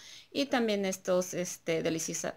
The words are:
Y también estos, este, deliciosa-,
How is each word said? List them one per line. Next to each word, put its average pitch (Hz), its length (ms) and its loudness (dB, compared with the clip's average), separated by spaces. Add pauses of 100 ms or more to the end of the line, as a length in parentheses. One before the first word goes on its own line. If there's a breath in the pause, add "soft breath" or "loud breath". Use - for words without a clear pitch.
(320 loud breath)
Y 277 160 0
también 220 360 2
estos, 185 520 0
este, 165 480 -2
deliciosa-, 165 540 -2